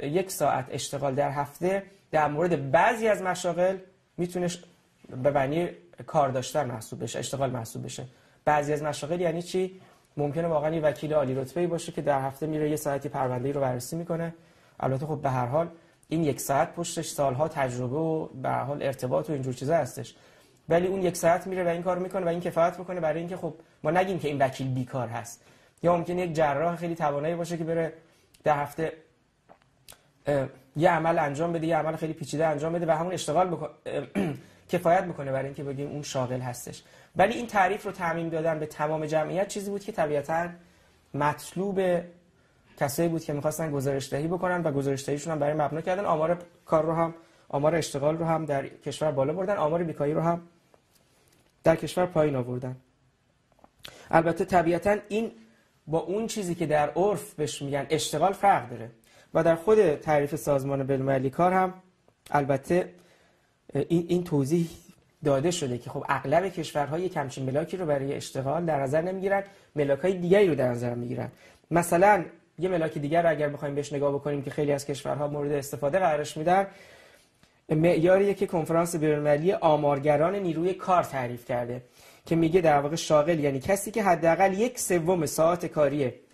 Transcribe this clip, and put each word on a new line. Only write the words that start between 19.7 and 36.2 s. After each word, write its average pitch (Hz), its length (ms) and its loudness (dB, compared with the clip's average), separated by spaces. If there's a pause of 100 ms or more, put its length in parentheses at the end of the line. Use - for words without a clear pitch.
هستش. 127 380 -4 (540)
ولی 175 180 4
اون 185 160 -2
یک 175 140 0
ساعت 180 300 2
میره 185 180 -2
و 170 40 2
این 170 140 -2
کارو 180 200 -2
می‌کنه 185 240 -2
و - 20 2
این 175 120 -2
کفایت 175 360 2
بکنه 180 240 -8
برای 156 180 0
اینکه 175 180 -8
خب 170 180 -8 (280)
ما 151 80 0
نگیم 185 280 2
که 143 100 -2
این 143 140 0
وکیل 131 320 -2
بیکار 127 340 -4
هست. 117 360 -10 (380)
یا 170 140 4
ممکنه 175 260 -2
یک 170 120 -4
جراح 156 420 2
خیلی 170 180 -4
توانایی 156 400 0
باشه 170 220 -4
که 165 80 -2
بره 165 280 -2 (520)
در 147 180 4
هفته، 147 300 -4 (1300)
اه، 139 200 0 (300)
یه 170 140 4
عمل 165 280 2
انجام 156 340 -2
بده، 160 140 -2
یه 165 100 2
عمل 156 200 -2
خیلی 160 160 -6
پیچیده 156 340 -2
انجام 156 260 0
بده 170 140 -2
و 160 40 2
همون 170 220 0
اشتغال 170 360 0
بکن-، 156 220 -6 (160)
اه، 139 180 -4 (100)
<clears throat> 180 200 -2 (380)
کفایت 175 320 4
بکنه 143 280 -6
برای 135 120 -2
اینکه 139 200 -8
بگیم 139 240 -6
اون 147 140 -8
شاغل 127 380 -4